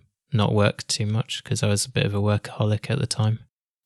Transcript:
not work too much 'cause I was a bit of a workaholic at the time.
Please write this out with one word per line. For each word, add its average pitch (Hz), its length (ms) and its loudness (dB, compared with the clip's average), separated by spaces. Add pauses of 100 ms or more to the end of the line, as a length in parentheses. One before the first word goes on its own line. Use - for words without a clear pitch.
(320)
not 104 220 2
work 104 340 2
too - 180 -2
much 110 380 -2
'cause - 180 -4
I 107 60 2
was 104 180 0
a 127 60 -10
bit 107 140 0
of 101 100 0
a 101 60 0
workaholic 104 680 0
at 117 100 -2
the 120 60 -2
time. 110 340 0 (460)